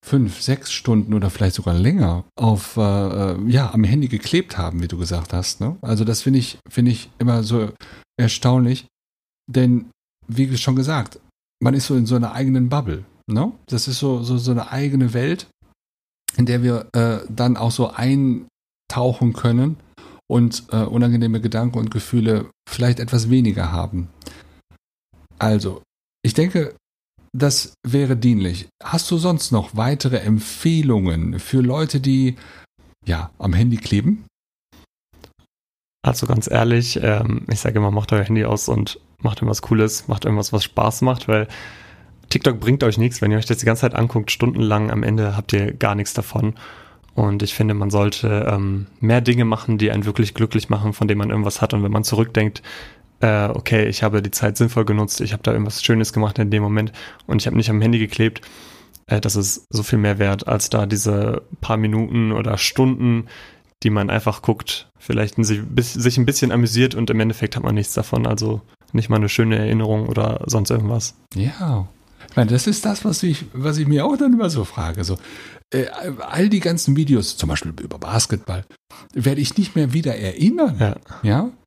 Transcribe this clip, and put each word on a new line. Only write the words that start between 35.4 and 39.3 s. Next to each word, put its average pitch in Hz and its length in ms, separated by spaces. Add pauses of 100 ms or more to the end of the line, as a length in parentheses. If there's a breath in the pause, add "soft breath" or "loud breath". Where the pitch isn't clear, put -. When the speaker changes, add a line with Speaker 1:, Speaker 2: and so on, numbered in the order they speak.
Speaker 2:
Also 120 220
ganz 113 220
ehrlich, 120 520
ähm, 110 500
ich 107 80
sage 110 180
immer, 104 140
macht 104 220
euer 104 100
Handy 107 220
aus 110 240
und 107 300 (220)
macht 104 180